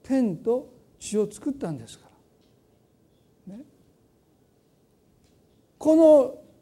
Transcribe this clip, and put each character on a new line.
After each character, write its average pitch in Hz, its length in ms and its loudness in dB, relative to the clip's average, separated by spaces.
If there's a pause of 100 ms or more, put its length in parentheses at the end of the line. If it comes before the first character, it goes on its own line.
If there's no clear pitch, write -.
天 247 340 -2
と 247 360 -6 (260)
地 - 180 -8
を 208 140 -2
作 - 200 -10
っ - 20 -6
た 233 180 -10
ん 143 60 -10
で 113 100 -18
す - 100 -20
か - 120 -20 (1400)
ら。 185 80 -20
ね。 262 80 -20 (2250)
こ 311 180 2
の 311 460 6 (200)